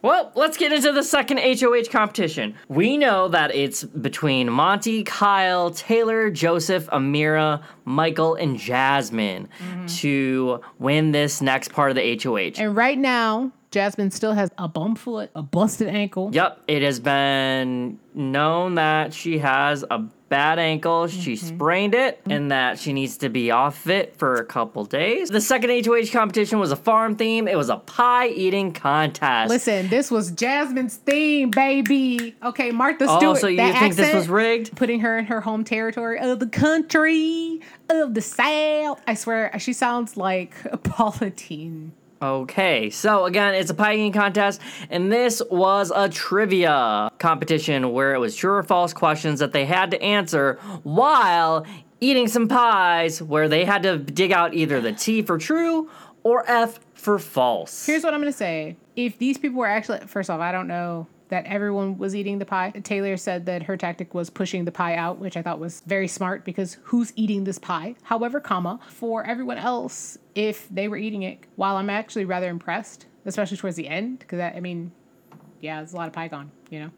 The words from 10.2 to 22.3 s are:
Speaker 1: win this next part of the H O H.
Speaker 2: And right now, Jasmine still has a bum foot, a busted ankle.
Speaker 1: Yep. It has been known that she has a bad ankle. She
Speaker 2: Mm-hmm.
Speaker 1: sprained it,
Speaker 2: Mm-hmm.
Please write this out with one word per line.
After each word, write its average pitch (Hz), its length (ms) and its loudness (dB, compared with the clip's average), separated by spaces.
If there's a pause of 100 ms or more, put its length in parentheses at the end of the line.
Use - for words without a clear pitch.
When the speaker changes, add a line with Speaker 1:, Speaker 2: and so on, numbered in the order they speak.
Speaker 1:
win 151 320 2
this 147 320 2
next 135 300 0
part 143 180 2
of 127 60 0
the 127 60 2
H 117 240 0
O 117 100 0
H. 92 240 -2
Speaker 2:
And 208 160 0
right 247 220 2
now, 247 520 0 (220)
Jasmine 202 400 0
still 220 220 -2
has 196 220 0
a 175 120 -6
bum 165 260 -2
foot, 214 400 -8
a 156 80 -8
busted 196 460 0
ankle. 202 440 -4
Speaker 1:
Yep. 175 360 0
It 147 140 2
has 139 180 0
been 135 1000 0 (160)
known 151 600 0
that 156 360 2
she 160 260 -4
has 139 520 2
a 120 80 0 (320)
bad 151 280 4
ankle. 165 480 2
She 170 280 -4
Speaker 2:
Mm-hmm. 139 120 -8 (100)
Speaker 1:
sprained 180 380 2
it, 254 260 2
Speaker 2:
Mm-hmm. - 100 -6